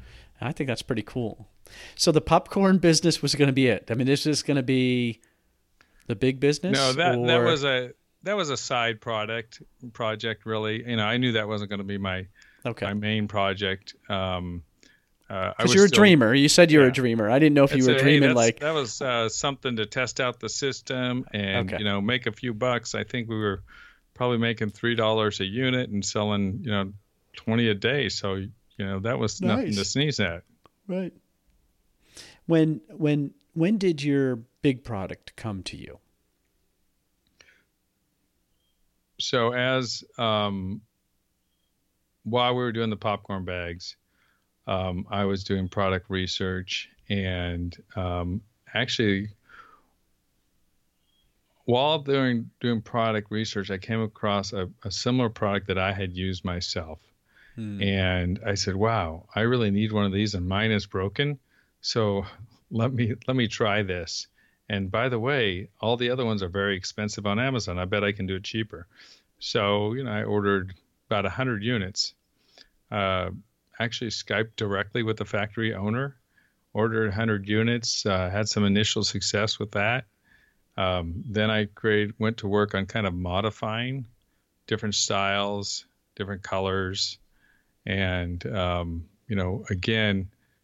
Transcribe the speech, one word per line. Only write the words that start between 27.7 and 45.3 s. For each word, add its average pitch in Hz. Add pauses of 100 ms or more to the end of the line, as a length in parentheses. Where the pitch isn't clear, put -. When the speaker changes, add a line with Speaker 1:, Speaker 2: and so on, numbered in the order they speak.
Speaker 2:
day. 117
So, 95
you 98 (280)
know, 98
that 120
was 110
nothing 190
to -
Speaker 1:
Nice. 98
Speaker 2:
sneeze 139
at. 87 (440)
Speaker 1:
Right. 185 (1300)
When, 160 (100)
when, 147 (200)
when 185
did 170
your 139 (260)
big 131
product 95
come 101
to -
you? - (3250)
Speaker 2:
So 120
as, 127 (160)
um, 104 (1400)
while 123
we 123
were 120
doing 113
the 104
popcorn 98
bags, 87 (720)
um, 92
I 101
was 98